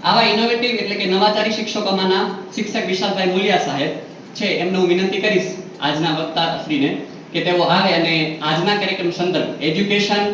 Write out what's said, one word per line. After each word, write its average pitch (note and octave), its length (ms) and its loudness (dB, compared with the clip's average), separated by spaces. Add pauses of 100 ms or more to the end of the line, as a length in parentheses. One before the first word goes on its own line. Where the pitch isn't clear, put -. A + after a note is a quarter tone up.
આવા G#3 180 4
ઇનોવેટિવ A#3 480 2
એટલે G3+ 260 -2
કે G3 100 -2
નવાચારી G#3 460 2
શિક્ષકોમાંના F#3+ 840 0 (180)
શિક્ષક F#3 320 -4
વિશાલભાઈ F#3+ 380 0
મુલિયા F#3+ 320 2
સાહેબ C#3 320 0 (460)
છે, G#3+ 100 -4
એમને F3+ 320 0
હું F3+ 100 4
વિનંતી F#3+ 300 2
કરીશ F#3+ 260 0 (360)
આજના D#3 380 0
વક્તાશ્રીને D#3+ 840 -2 (320)
કે - 80 -2
તેઓ F3 200 2
આવે F3+ 320 4
અને D#3+ 480 0
આજના E3 340 2
કાર્યક્રમ F#3 360 -2
સંદર્ભ D3 520 -2
Education G3+ 560 2 (140)